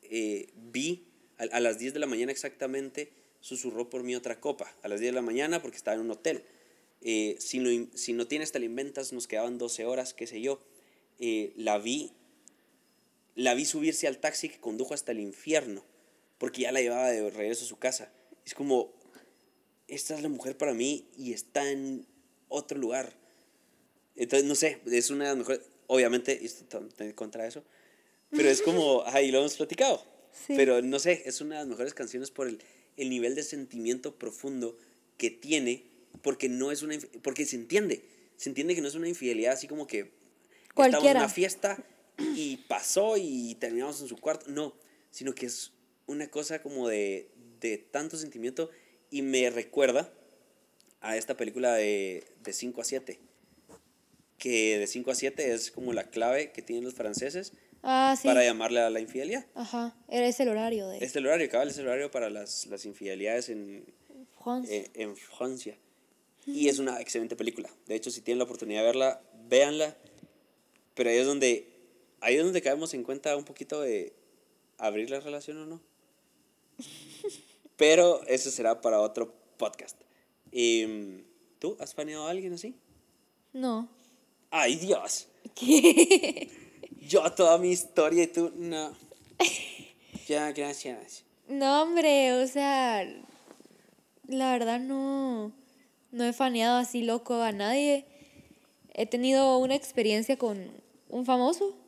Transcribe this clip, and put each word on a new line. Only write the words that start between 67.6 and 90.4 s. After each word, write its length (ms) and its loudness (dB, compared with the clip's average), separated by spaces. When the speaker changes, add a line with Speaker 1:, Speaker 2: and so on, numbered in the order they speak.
Speaker 1:
De 80 -4
hecho, 160 -6
si 100 -10
tienen 180 -2
la 60 2
oportunidad 360 -6
de 60 4
verla, 340 2
véanla. 480 4
Pero 160 2
ahí 60 6
es 80 4
donde, 440 2
ahí 140 4
es 80 4
donde 180 2
caemos 320 0
en 100 -6
cuenta 340 -2
un 80 -8
poquito 360 -8
de 320 -2
abrir 320 -2
la 120 -6
relación 380 -12
o 60 -14
no. 160 -14
Speaker 2:
<laughs> 80 -14
Speaker 1:
Pero 500 8
eso 240 0
será 300 0
para 200 4
otro 320 -2
podcast. 400 -8
Em, 720 0
¿tú 200 -4
has 140 -10
planeado 340 -8
a 40 -4
alguien 220 -6
así? 220 -12
Speaker 2:
No. 360 -2
Speaker 1:
¡Ay, 240 4
Dios! 520 0
Speaker 2:
¿Qué? 960 8
<laughs> 220 -18
Speaker 1:
Yo 320 4
toda 240 8
mi 140 2
historia 520 4
y 40 2
tú, 280 0
no. 400 -6
Ya, 260 -2